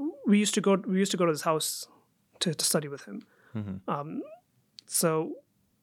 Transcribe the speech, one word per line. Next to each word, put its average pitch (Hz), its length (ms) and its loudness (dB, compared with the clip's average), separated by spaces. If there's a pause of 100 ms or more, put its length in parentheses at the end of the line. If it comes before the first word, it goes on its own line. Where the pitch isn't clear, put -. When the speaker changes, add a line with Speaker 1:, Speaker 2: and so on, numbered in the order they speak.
(280)
Speaker 1:
we 202 100 8
used 208 160 2
to 214 80 2
go, 196 140 4
we 190 240 0
used 196 120 2
to 190 60 -2
go 175 80 4
to 170 60 4
his 147 100 0
house - 460 -2 (520)
to, 165 140 0
to - 120 -2
study 151 220 0
with 139 180 -12
him. 101 180 -10 (320)
Speaker 2:
Mm-hmm. 104 340 -6
Speaker 1:
Um, 147 320 -4 (640)
so 165 520 0 (440)